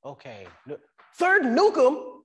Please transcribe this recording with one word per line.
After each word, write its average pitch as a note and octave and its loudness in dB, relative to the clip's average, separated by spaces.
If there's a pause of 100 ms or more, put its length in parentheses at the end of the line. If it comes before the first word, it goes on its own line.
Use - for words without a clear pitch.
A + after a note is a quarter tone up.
Okay. B2 -18 (180)
Nu-, D3 -14 (380)
Third F#4 2
Nukem? C#4 2 (300)